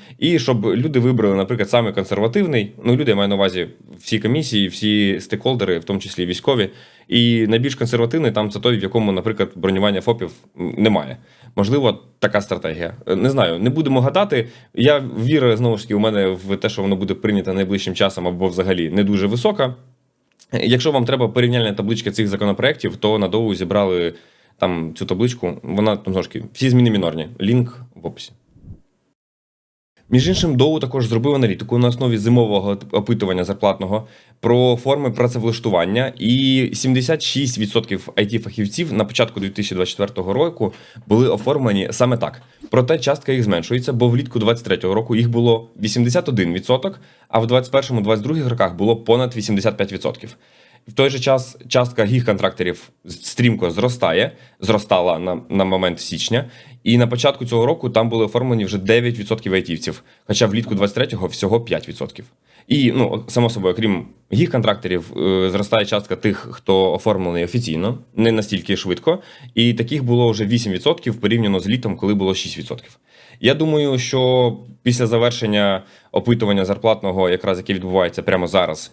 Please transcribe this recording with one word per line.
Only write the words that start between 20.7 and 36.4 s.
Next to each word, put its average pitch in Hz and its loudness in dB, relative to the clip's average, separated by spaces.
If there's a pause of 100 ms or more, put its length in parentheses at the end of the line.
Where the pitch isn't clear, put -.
вам 127 2
треба 127 0
порівняльна 120 0
табличка 104 -4
цих 104 0
законопроєктів, 101 -2
то 107 0
на 98 0
Доу 104 0
зібрали 90 0 (440)
там 82 -2
цю 95 -8
табличку. 98 -2
Вона, 104 0
там, 101 -6
знову 90 -2
ж - -14
таки, - -10
всі 131 0
зміни 123 6
мінорні. 82 -2 (140)
Лінк 120 0 (140)
в - -12
описі. - -16 (1800)
Між 127 6
іншим, 175 2
Доу 151 4
також 131 -2
зробив 120 2
аналітику 110 -2
на 123 4
основі 123 0
зимового 104 2 (140)
опитування 101 0
зарплатного 98 -2 (320)
про 123 4
форми 135 -2
працевлаштування, 113 0
і 131 2